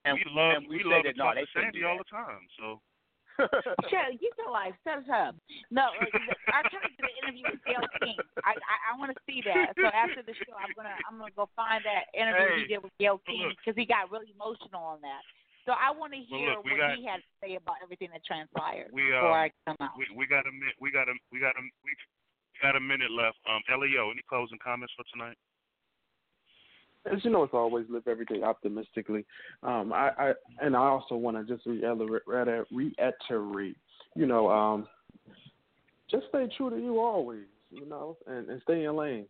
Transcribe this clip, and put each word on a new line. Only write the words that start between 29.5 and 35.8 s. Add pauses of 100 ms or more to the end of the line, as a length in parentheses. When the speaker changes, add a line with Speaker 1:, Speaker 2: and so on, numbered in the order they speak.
Speaker 4:
Um,
I,
I, (280)
and
I
also
wanna
just
reiter-,
reiter-,
reiterate, (360)
you
know,
um, (1200)